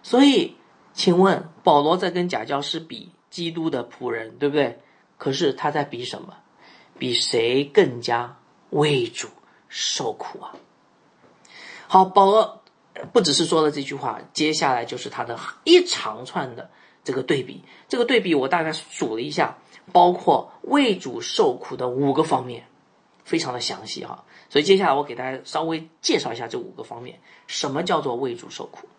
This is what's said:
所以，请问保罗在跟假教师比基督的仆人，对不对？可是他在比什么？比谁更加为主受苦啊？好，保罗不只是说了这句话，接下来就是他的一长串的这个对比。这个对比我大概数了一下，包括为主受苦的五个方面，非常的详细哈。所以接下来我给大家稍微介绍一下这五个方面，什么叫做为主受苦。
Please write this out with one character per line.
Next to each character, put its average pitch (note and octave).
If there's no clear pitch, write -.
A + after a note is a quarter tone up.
所 B3
以， B3+
请 F3
问 F#3
保 D3+
罗 D#3+
在 F#3
跟 F3
假 A#2
教 C#3
师 C#3+
比 C#3
基 E3+
督 D#3+
的 B2
仆 B2
人， A2+
对 C#3+
不 C#3+
对？ C3
可 C#3
是 C3+
他 D3+
在 D3
比 B2
什 -
么？ -
比 B2+
谁 B2
更 C#3
加 A#2+
为 D3
主 -
受 -
苦 -
啊？ -
好， F#3+
保 G3
罗 -
不 A3
只 C#3+
是 D#3+
说 D#3+
了 D3+
这 D3
句 C3+
话， B2+
接 D#3
下 D3
来 A#2
就 A#2+
是 -
他 A#2
的 A#2
一 F4
长 A2
串 B2+
的 -
这 C3+
个 C3
对 C3
比。 -
这 B3+
个 A#3+
对 A#3+
比 F#3
我 C3
大 E3+
概 D#3
数 -
了 A2+
一 D3
下， D3+
包 F3+
括 D#3
为 B3
主 A#2+
受 C3
苦 -
的 B2
五 C3+
个 D#3
方 B2+
面， A#2+
非 E3
常 B2
的 A#2+
详 -
细 -
哈。 -
所 C#3+
以 D3+
接 F#3+
下 F#3+
来 C#3
我 C#3+
给 B2+
大 C3
家 C3
稍 D#3
微 D#3+
介 -
绍 B2+
一 A#2
下 A#2
这 B2+
五 B2
个 -
方 A#2
面， B2+
什 -
么 C#3+
叫 F3+
做 C3
为 B2
主 -
受 -
苦。 -